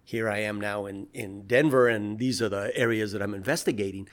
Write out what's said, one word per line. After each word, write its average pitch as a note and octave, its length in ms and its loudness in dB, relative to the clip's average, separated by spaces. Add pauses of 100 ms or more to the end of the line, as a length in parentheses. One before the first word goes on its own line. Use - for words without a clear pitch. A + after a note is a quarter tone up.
here A2+ 260 -2
I G#2 100 -2
am G#2 200 -2
now G#2 260 -4
in, G2 280 -10
in G2+ 340 -12
Denver, B2+ 400 6
and G#2+ 320 0
these B2 220 0
are A2 80 2
the G2+ 280 -4
areas A2 340 2
that G2+ 100 -4
I'm G2+ 120 -4
investigating." G2 800 -2